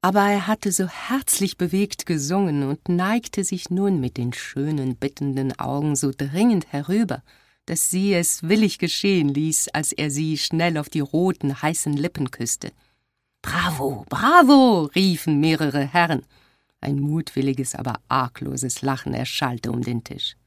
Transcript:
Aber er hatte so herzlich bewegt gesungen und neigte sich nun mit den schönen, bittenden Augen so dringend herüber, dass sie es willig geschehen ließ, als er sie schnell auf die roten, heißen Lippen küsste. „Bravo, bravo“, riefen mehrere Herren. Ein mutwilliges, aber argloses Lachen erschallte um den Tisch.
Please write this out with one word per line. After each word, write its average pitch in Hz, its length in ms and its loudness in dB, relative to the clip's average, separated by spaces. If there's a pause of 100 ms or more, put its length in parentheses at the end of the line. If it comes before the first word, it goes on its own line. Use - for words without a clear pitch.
Aber 190 200 4
er 202 260 2
hatte 214 240 0
so 185 160 0
herzlich - 680 -2
bewegt 190 480 -2
gesungen 160 600 0
und 143 260 -4
neigte 196 520 0
sich - 280 -6
nun 190 300 2
mit 123 180 -4
den 120 160 -2
schönen, 139 640 -4
bittenden 135 640 -4
Augen 143 380 -2
so 135 180 0
dringend 180 580 0
herüber, 170 500 -2 (440)
dass - 240 -2
sie 190 220 0
es 170 300 0
willig 208 360 2
geschehen 175 500 2
ließ, 151 400 0
als - 240 -4
er 147 180 -4
sie 156 260 -2
schnell 165 400 0
auf 151 140 -6
die 156 100 -2
roten, 143 600 -2
heißen 151 320 -2
Lippen 143 360 -4
küsste. - 420 -6 (680)
„Bravo, 151 680 -4
bravo“, 254 840 6
riefen 165 460 2
mehrere 151 400 2
Herren. 160 460 0 (540)
Ein 139 200 -4
mutwilliges, 139 720 -2
aber 123 200 -6 (140)
argloses 131 760 -4
Lachen 135 320 -2
erschallte 123 580 -4
um 123 80 -2
den 120 240 -4
Tisch. - 320 -10 (100)